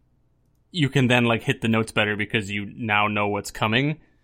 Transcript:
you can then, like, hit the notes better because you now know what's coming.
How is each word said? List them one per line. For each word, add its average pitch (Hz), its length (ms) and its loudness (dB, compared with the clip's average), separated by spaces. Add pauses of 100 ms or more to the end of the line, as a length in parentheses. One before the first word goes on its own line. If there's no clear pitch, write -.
(720)
you 139 180 0
can 131 200 2
then, 123 180 4
like, 113 160 2
hit 131 180 -4
the 117 80 0
notes 110 240 0
better 107 240 0
because 101 340 -4
you 101 260 -6
now 104 320 2
know 104 200 0
what's 101 220 -4
coming. 131 480 -2 (260)